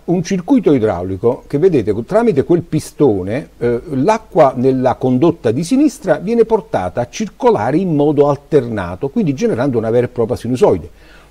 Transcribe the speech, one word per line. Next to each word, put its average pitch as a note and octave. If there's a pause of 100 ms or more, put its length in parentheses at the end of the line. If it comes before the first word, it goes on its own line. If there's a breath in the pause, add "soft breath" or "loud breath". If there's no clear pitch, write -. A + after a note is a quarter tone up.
un F3
circuito F#3+
idraulico G2+
che C#3+
vedete C#3 (120)
tramite G3+
quel E3+
pistone, A#2+
eh, A#2+
l'acqua D3+
nella B2+
condotta B2+
di B2+
sinistra A3
viene A3
portata A#2+
a A#2+
circolare E3
in F#3
modo C#3+
alternato, A#2+
quindi E3+
generando C#3
una A2+
vera A#2+
e -
propria A2+
sinusoide. A#2+ (420 soft breath)